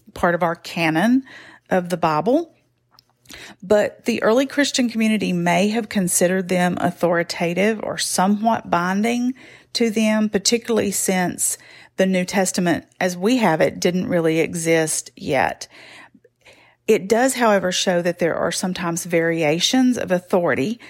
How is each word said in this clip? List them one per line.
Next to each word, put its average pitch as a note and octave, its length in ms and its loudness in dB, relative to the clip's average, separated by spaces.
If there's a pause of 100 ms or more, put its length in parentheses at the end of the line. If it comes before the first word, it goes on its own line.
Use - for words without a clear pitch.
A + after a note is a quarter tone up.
(140)
part F3 200 0
of F3 100 -2
our E3+ 120 0
canon F3 680 0 (440)
of F3+ 200 0
the F3+ 80 -2
Bible. F3 580 0 (1080)
But G#3 440 0
the - 180 -2
early A#3+ 220 4
Christian C4+ 440 0
community A3 440 0
may F3 340 2
have A3 220 -4
considered F#3 580 0
them F3+ 320 0
authoritative F3 1040 -2
or - 140 -6
somewhat G#3 720 0
binding G#3 640 0 (400)
to A#3 160 0
them, G#3+ 400 0
particularly G#3+ 640 0
since - 640 -2 (400)
the F#3+ 80 4
New F#3 180 2
Testament, F3+ 640 -2 (160)
as F3+ 160 -2
we A3 200 2
have E3 220 2
it, D#3+ 220 0
didn't F3+ 260 0
really E3 320 0
exist E3 800 -2
yet. - 500 -2 (1200)
It F#3+ 220 2
does, B3+ 240 2
however, G3+ 400 2
show F3 280 0
that E3+ 180 -2
there E3+ 160 0
are - 160 -2
sometimes F3 520 -4
variations E3+ 920 2
of - 120 -4
authority F3+ 680 0 (100)